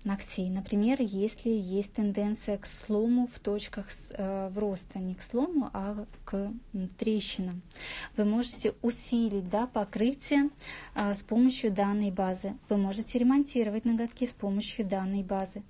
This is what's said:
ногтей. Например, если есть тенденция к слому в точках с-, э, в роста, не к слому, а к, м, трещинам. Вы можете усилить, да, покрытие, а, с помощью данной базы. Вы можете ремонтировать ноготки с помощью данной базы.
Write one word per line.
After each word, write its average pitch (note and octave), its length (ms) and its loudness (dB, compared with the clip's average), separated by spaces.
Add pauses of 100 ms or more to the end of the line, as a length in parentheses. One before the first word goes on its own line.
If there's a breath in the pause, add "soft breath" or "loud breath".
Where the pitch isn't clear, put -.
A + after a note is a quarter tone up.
ногтей. G3 480 -2
Например, G#3 500 2
если G3+ 480 0
есть G3 440 0
тенденция G#3 680 0
к - 80 -12
слому A#3 680 2
в - 60 -16
точках G#3 500 -4
с-, - 260 -10
э, F#3+ 340 -2
в F#3+ 100 -6
роста, G3 400 -4
не F#3 160 -4
к - 80 -12
слому, C#4 500 0
а G#3 320 -4 (180)
к, - 120 -4 (380)
м, F#3 140 -2 (120)
трещинам. F#3 640 -2 (520 loud breath)
Вы G#3+ 100 4
можете A3+ 580 0
усилить, A3+ 680 0
да, G#3 160 2
покрытие, C4 840 2 (440 loud breath)
а, G3+ 220 0
с G3+ 80 -6
помощью A#3 480 4
данной G3+ 400 2
базы. F#3 420 -2 (160)
Вы G#3 80 4
можете G3+ 400 0
ремонтировать A#3+ 680 4
ноготки A#3 420 2
с - 60 -8
помощью G3+ 520 -2
данной F#3+ 380 0
базы. F#3+ 460 -4